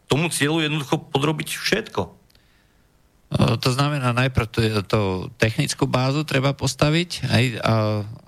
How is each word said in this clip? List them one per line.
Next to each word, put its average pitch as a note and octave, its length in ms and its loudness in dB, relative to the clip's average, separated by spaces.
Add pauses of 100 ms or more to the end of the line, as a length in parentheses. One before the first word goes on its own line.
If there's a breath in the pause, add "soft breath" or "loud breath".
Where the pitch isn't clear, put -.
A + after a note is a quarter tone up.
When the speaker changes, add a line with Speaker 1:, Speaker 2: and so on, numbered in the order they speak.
Speaker 1:
tomu D#3 220 2
cieľu D#3 320 0
jednoducho D3+ 400 -2
podrobiť D3+ 500 -2
všetko. - 540 -4
Speaker 2:
E, E2+ 60 -8 (1500 soft breath)
to B2+ 160 0
znamená, C#3 400 0
najprv B2 360 0
tú, - 120 -4 (240)
tú A2 180 0 (380)
technickú C#3 480 0
bázu C3 400 0
treba C#3 240 2
postaviť, D3+ 580 0 (220)
hej, A2+ 140 4 (180)
a G#2+ 400 2 (240)